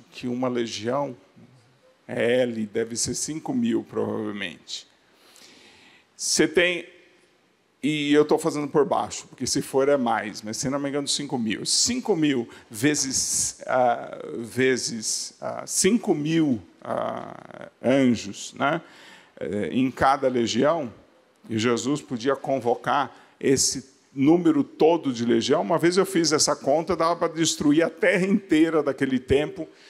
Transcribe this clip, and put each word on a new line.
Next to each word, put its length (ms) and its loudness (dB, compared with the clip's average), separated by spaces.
que 160 -10
uma 200 -2
legião 680 -4
é 340 0
L, 260 -2
deve 280 -4
ser 200 -4
cinco 360 -8
mil, 320 0
provavelmente. 1040 -8
Você 320 2
tem, 400 0
e 320 0
eu 120 8
tô 120 2
fazendo 300 -2
por 180 2
baixo, 420 -4
porque 200 -10
se 120 -2
for 300 0
é 80 4
mais, 460 -2
mas 140 -8
se 120 -4
não 80 -4
me 100 -4
engano, 200 -4
cinco 320 -4
mil. 260 -2
Cinco 500 0
mil 320 0
vezes, 960 -2
ah, 540 0
vezes, 1040 -2
ah, 240 -8
cinco 480 2
mil, 480 0
ah, 840 -8
anjos, 720 2
né, 300 -2
eh, 320 -4
em 180 0
cada 380 2
legião, 680 0
e 80 -2
Jesus 460 0
podia 320 -2
convocar 760 -2
esse 520 0
número 480 4
todo 480 2
de 140 -2
legião. 380 2
Uma 160 0
vez 180 2
eu 80 4
fiz 260 0
essa 240 2
conta, 400 0
dava 200 2
pra 120 -2
destruir 540 2
a 80 2
terra 380 2
inteira 560 4
daquele 340 0
tempo, 500 0